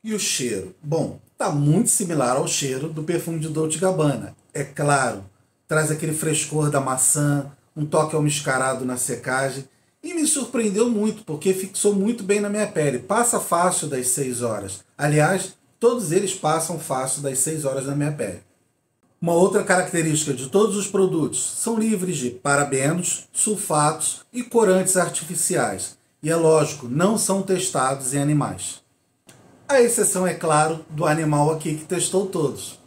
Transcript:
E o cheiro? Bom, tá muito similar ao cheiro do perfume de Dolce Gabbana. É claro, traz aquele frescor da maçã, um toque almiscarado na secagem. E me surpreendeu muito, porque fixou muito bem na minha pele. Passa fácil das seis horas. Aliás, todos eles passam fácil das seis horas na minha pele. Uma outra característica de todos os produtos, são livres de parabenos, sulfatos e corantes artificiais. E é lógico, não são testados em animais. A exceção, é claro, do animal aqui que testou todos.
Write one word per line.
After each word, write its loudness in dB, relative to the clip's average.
E -4
o -2
cheiro? -4
Bom, -4
tá -2
muito 4
similar 0
ao 0
cheiro -4
do -8
perfume -2
de -4
Dolce -2
Gabbana. 0
É -4
claro, 0
traz 2
aquele -2
frescor 0
da 2
maçã, 2
um -2
toque 0
almiscarado 0
na -2
secagem. -4
E -10
me 0
surpreendeu 0
muito, 0
porque 0
fixou 0
muito 0
bem 2
na -2
minha 0
pele. 0
Passa 0
fácil 0
das -4
seis -2
horas. -6
Aliás, 2
todos 2
eles 2
passam -2
fácil -4
das -2
seis -2
horas -2
na -4
minha 0
pele. -6
Uma 2
outra 4
característica 2
de -6
todos 2
os -4
produtos, 0
são -2
livres 0
de -4
parabenos, -2
sulfatos -2
e -8
corantes 4
artificiais. -2
E -2
é 2
lógico, 2
não 2
são 0
testados -2
em 0
animais. -2
A 6
exceção, 2
é 0
claro, 2
do -2
animal 2
aqui -4
que -12
testou 0
todos. -4